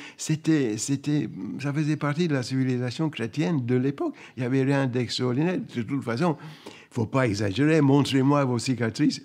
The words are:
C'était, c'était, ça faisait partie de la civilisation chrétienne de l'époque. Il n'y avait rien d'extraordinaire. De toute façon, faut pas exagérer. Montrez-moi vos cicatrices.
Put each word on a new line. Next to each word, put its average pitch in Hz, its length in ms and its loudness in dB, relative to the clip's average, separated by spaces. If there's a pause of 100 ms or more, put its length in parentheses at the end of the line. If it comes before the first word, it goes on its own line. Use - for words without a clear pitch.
(160)
C'était, 151 600 0
c'était, 139 520 -2 (320)
ça 139 120 -4
faisait 151 220 0
partie 147 320 0
de 151 80 2
la 131 80 0
civilisation 131 680 -2
chrétienne 139 540 -2
de 123 120 2
l'époque. 139 400 -2 (200)
Il 123 40 -10
n'y 127 60 -2
avait 135 180 2
rien 139 240 2
d'extraordinaire. 127 720 -2 (120)
De 117 100 -4
toute 127 200 -4
façon, 139 340 0 (540)
faut 113 160 -2
pas 131 220 2
exagérer. 110 520 2
Montrez-moi 139 640 4
vos 123 140 0
cicatrices. 120 680 -2